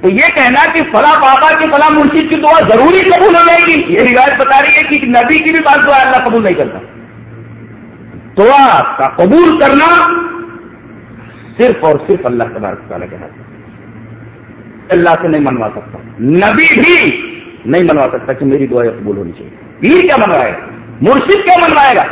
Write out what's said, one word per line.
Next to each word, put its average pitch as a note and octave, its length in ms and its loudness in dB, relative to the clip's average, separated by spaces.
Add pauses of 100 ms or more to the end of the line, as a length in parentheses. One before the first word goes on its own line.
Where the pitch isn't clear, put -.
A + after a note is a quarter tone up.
تو F#3 60 2
یہ B3 260 0
کہنا C4+ 380 0
کہ E4 80 -2 (100)
فلاں D4 300 2
بابا C#4 280 2 (100)
کی D#4 80 -2
فلاں D4+ 240 2
مرشد D4+ 400 0
کی D#4+ 60 -2
دعا D#4 320 2
ضروری F4 420 2
قبول F4 260 4
ہو E4+ 100 4
جائے E4+ 200 2
گی، D4+ 260 -2
یہ G3 80 0
روایت B3+ 400 2
بتا C4+ 220 2
رہی D4 140 2
ہے D#4 60 0
کہ D4 240 -2
نبی A#3+ 320 0
کی D#4 120 -2
بھی E4 100 0
بات C#4+ 260 2
دعا C#4 140 2
اللہ B3+ 280 0
قبول A3+ 140 -2
نہیں F#3 120 -2
کرتا۔ A2+ 240 -6 (1600)
دعا A#3 440 4 (140)
کا C3+ 120 -2
قبول D4+ 520 2
کرنا C#4+ 280 2 (1700)
صرف A#3 280 0
اور D#3 100 2 (120)
صرف - 200 -2
اللہ A#2+ 180 -4 (100)
تبارک G2+ 240 -8
و - 100 -20
تعالیٰ F2 220 -14
کے - 60 -18
ہاتھ - 200 -20
میں، - 80 -20 (1400)
اللہ F3 220 2 (100)
سے F3 80 -4
نہیں D#3 140 0
منوا B2 340 -4
سکتا، - 220 -18 (220)
نبی G3 600 0
بھی D#4+ 420 0 (440)
نہیں D#3+ 160 0
منوا D3+ 300 0
سکتا B2 200 -8
کہ C#3+ 120 -6
میری C3+ 220 -2
دعا A#2+ 160 -2
قبول A2 340 -6
ہونی F2 160 -10
چاہیے۔ - 240 -20 (240)
پیر C#4 200 2
کیا D#4+ 160 0 (100)
منوائے B2 260 -2
گا، - 60 -12 (420)
مرشد E4+ 440 2
کیا F4+ 120 4
منوائے D4 400 2
گا - 160 0